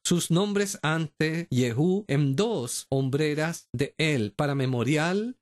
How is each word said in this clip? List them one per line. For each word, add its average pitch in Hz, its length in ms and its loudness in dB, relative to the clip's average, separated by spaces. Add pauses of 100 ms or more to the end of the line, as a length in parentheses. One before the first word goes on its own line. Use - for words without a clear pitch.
sus 175 280 2
nombres 202 500 0
ante 160 720 -2
Jehú 131 560 0
en 139 280 2
dos 175 540 -4
hombreras 147 840 0
de 131 260 -2
él 143 380 0
para 143 200 0
memorial, 151 880 0